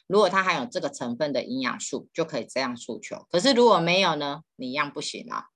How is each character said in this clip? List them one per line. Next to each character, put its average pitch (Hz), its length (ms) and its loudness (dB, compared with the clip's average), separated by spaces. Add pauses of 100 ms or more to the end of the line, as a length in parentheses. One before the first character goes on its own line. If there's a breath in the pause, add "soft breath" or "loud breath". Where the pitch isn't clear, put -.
如 190 120 4
果 208 80 6
它 190 160 2
含 180 140 0
有 127 80 -2
这 139 160 -6
个 143 80 -2
成 120 260 -6
分 147 160 -2
的 127 100 -2
营 131 200 -6
养 123 180 -4
素， - 340 -8
就 165 120 -2
可 143 120 -8
以 110 80 -6
这 - 140 -6
样 127 160 -4
诉 113 240 -10
求。 - 300 -14
可 175 100 2
是 254 140 4
如 240 100 6
果 214 140 8
没 170 240 2
有 170 140 2
呢， 147 260 -6 (160)
你 127 140 -8
一 - 20 -
样 143 180 -2
不 147 80 -10
行 - 320 -10
啊。 - 140 -8 (100)